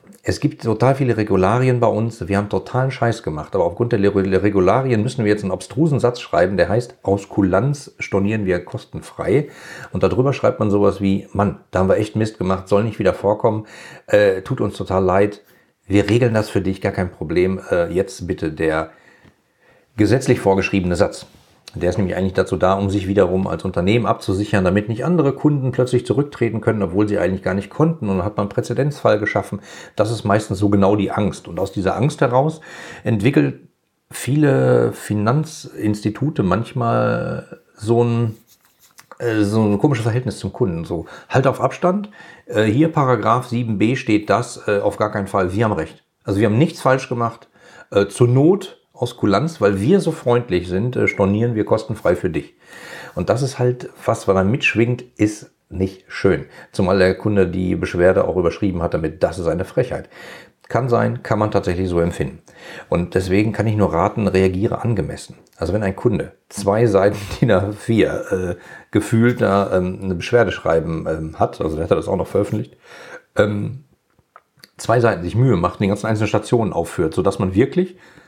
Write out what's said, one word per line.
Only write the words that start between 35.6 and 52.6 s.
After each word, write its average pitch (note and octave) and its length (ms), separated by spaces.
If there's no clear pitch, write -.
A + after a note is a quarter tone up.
manchmal A2+ 1160
so A#2 280
ein, A#2 320
äh, A2 220
so G#2+ 200
ein G#2 160
komisches A#2+ 280
Verhältnis A#2+ 340
zum F2+ 140
Kunden. E2+ 320
So, E2 200
„Halt - 180
auf - 160
Abstand, F3+ 480
äh, A2 160
hier C3+ 280
Paragraph B2 560
sieben A#2 300
b A2+ 180
steht G#2+ 360
das, - 360
äh, G#2 120
auf G#2 180
gar G#2 140
keinen G2 160
Fall, F#2 260
wir A2+ 120
haben G#2 80
Recht. D#2+ 300
Also G2 160
wir A2 80
haben G#2 100
nichts E3 240
falsch C3+ 280
gemacht, A#2+ 380
äh, G2+ 160
zur B2 200
Not D3 500
aus - 240
Kulanz, A2 460
weil G2+ 180
wir E3 220
so D#3 100
freundlich A#2+ 560
sind, A2+ 300
äh, G#2+ 100
stornieren G#2+ 480
wir G#2+ 80
kostenfrei G2+ 540
für F2+ 120
dich.“ - 280